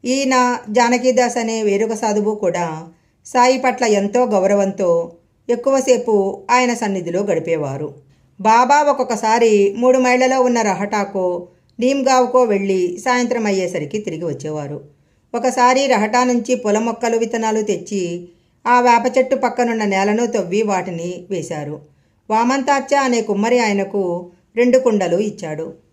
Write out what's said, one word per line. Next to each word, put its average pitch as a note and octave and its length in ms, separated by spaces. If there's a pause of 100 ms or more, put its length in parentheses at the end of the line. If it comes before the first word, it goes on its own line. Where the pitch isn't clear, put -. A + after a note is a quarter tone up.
ఈయన, B3+ 520 (120)
జానకీదాస్ B3 680
అనే A3+ 260
వేరొక G#3+ 300
సాధువు G#3+ 420
కూడా E3+ 520 (380)
సాయి B3+ 340
పట్ల B3 260
ఎంతో G3+ 400
గౌరవంతో F#3+ 880 (380)
ఎక్కువసేపు A#3+ 1000
ఆయన B3 220
సన్నిధిలో F#3+ 500
గడిపేవారు. D#3 720 (480)
బాబా A#3+ 400
ఒక్కొక్కసారి A3+ 960
మూడు B3+ 200
మైళ్లలో B3+ 440
ఉన్న A#3+ 200
రహటాకో, G3 840 (320)
నీమ్గావ్కో B3+ 640
వెళ్ళి G3 600
సాయంత్రం A#3+ 400
అయ్యేసరికి F#3 540
తిరిగి E3+ 260
వచ్చేవారు. D3 560 (540)
ఒకసారి B3+ 520
రహటా G#3+ 360
నుంచి B3 320
పొల G#3+ 240
మొక్కలు A#3 380
విత్తనాలు A3 440
తెచ్చి F3+ 680 (380)
ఆ B3 140
వేప A#3+ 360
చెట్టు C4 180
పక్కనున్న A#3 500
నేలను G3+ 400
తవ్వి G#3 360
వాటిని F3+ 680
వేశారు. D3+ 520 (480)
వామంతాచ్య C4+ 680
అనే B3 260
కుమ్మరి G#3+ 380
ఆయనకు G3 720 (240)
రెండు B3 240
కుండలు G3 380
ఇచ్చాడు. E3 560 (200)